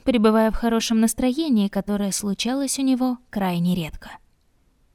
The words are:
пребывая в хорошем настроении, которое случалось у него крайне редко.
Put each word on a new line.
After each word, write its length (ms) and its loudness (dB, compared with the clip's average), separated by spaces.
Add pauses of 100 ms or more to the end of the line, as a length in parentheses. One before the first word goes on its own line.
пребывая 480 4
в 40 -4
хорошем 440 0
настроении, 680 2
которое 440 -2
случалось 680 -4
у 20 -2
него 360 0 (120)
крайне 460 0
редко. 340 -8 (840)